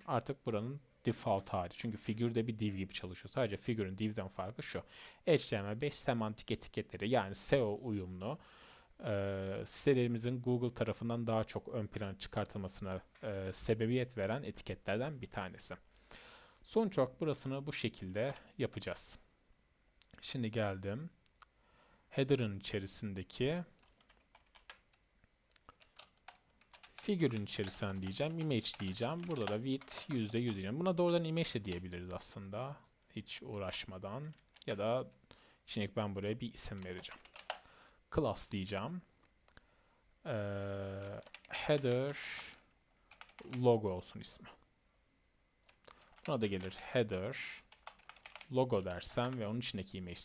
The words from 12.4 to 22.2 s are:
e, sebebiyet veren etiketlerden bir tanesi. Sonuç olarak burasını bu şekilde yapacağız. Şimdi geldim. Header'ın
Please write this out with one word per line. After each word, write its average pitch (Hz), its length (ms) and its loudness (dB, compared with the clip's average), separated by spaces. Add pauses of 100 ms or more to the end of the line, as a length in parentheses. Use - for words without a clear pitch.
e, 98 300 -2
sebebiyet 117 640 2
veren 107 240 2
etiketlerden 117 800 -2
bir - 80 -6
tanesi. 92 440 -4 (880)
Sonuç - 360 2
olarak 131 220 4
burasını 139 460 0
bu 135 60 -2
şekilde 110 640 0 (240)
yapacağız. - 600 -2 (1040)
Şimdi 117 300 -2
geldim. 104 600 0 (960)
Header'ın 127 500 2